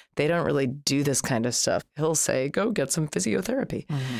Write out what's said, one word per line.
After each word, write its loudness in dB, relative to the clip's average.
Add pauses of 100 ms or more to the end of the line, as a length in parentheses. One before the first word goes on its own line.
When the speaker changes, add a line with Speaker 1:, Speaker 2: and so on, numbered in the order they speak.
(160)
Speaker 1:
They 2
don't 2
really 2
do 0
this 2
kind 0
of 0
stuff. 0 (120)
He'll 0
say, 0
"Go 0
get 0
some 0
physiotherapy." -2
Speaker 2:
Mm-hmm. -4